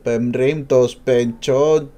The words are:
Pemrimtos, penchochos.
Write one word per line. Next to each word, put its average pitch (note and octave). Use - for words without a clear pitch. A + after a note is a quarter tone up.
Pemrimtos, B2
penchochos. C3+